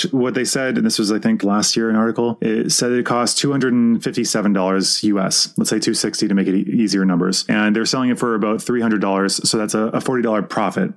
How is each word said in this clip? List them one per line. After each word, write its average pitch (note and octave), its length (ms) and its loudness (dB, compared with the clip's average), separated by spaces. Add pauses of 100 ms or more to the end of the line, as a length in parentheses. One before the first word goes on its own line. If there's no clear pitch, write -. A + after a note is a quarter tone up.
(120)
what B2+ 220 0
they B2+ 100 -2
said, C3 320 -2
and A#2 100 0
this A2+ 140 0
was, G#2+ 140 0
I G#2 60 0
think, A2 260 0
last G2+ 320 0
year, A2+ 120 0
an A2 60 0
article. A2+ 460 0
It A#2 320 0
said B2 180 0
it A#2+ 140 0
cost A#2+ 320 0
two C#3+ 140 0
hundred C3 200 0
and A#2 320 2
fifty-seven A2 480 0
dollars F#2+ 540 0
U G#2 120 2
S. - 400 0
Let's A2+ 120 0
say A2 100 0
two A2 140 0
sixty - 340 -2
to G#2 60 0
make G2 140 2
it F#2+ 80 2
e-, G2 160 0 (120)
easier G2 220 2
numbers. F#2 420 0
And G#2+ 260 2
they're A2+ 120 0
selling B2+ 240 0
it A#2+ 100 -2
for A#2 160 0
about G#2+ 260 0
three B2 200 0
hundred A2+ 180 2
dollars. G2 500 0
So A#2+ 80 0
that's G#2+ 180 -2
a, G#2+ 120 0
a B2 140 -4
forty B2 220 -2
dollar G#2+ 180 0
profit. F#2+ 560 -2